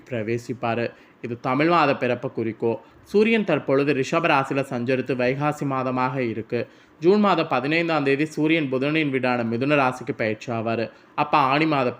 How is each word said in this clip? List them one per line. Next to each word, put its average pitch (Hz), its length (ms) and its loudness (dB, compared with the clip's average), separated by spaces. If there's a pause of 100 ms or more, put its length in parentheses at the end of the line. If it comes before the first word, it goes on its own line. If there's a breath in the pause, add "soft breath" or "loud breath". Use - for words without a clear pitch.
பிரவேசிப்பாரு. 117 800 -4 (400 soft breath)
இது 120 80 -6 (140)
தமிழ் 143 260 2
மாத 151 160 4 (120)
பிறப்பை 123 340 -2
குறிக்கும். 113 420 -2 (320 loud breath)
சூரியன் 214 380 2
தற்பொழுது 143 420 0 (100)
ரிஷப 165 320 0
ராசியில 139 300 0 (100)
சஞ்சரித்து 127 500 -2
வைகாசி 143 500 0
மாதமாக 131 440 -2 (160)
இருக்கு. 117 280 -4 (400 soft breath)
ஜூன் 202 240 6
மாதம் 165 280 2
பதினைந்தாம் 151 560 0
தேதி 139 160 2 (120)
சூரியன் 156 360 0
புதனின் 147 420 0
வீடான 123 360 0
மிதுன 135 300 0
ராசிக்கு 127 420 -2
பயிற்சி 110 340 -4
ஆவாரு. 113 280 -2 (380 soft breath)
அப்ப - 120 -2 (180)
ஆனி 156 200 2
மாத 135 160 0 (100)